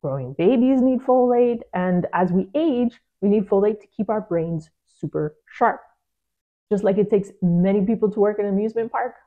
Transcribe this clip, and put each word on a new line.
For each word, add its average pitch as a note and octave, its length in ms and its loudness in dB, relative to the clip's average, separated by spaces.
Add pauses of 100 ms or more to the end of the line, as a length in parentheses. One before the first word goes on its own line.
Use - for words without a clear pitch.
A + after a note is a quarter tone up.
Growing C3+ 360 -8
babies B3 420 4
need B3+ 200 2
folate, B3 600 2 (140)
and F3+ 400 0
as F3+ 180 0
we F#3+ 220 0
age, B3+ 440 0 (220)
we G3 80 0
need G#3 180 2
folate G#3+ 360 0
to - 60 -20
keep - 200 -8
our G#3+ 140 -2
brains E3 480 -4 (160)
super D3+ 500 -8 (100)
sharp. - 360 -2 (920)
Just G3 100 -2
like F#3+ 140 2
it G#3 140 0
takes G3 180 0 (140)
many F#3 420 2
people G#3+ 260 0
to G#3 100 -4
work G#3 180 0
in G#3 80 -2
an G3+ 80 -2
amusement A3 360 -4
park A#3 260 -6 (100)